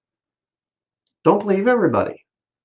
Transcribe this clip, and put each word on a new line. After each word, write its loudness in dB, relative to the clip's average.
Don't 2
believe -2
everybody, -2